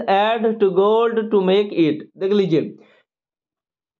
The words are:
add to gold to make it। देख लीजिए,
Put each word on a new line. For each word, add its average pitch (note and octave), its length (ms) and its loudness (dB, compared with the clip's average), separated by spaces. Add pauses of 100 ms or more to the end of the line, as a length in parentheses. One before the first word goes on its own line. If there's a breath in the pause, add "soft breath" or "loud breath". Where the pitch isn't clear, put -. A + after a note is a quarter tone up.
add G#3+ 360 0 (120)
to G3+ 160 2
gold A3 560 2
to G#3+ 140 2
make G3 360 0
it। D#3 240 0 (140)
देख F#3+ 160 -4
लीजिए, F3 420 0 (1200 soft breath)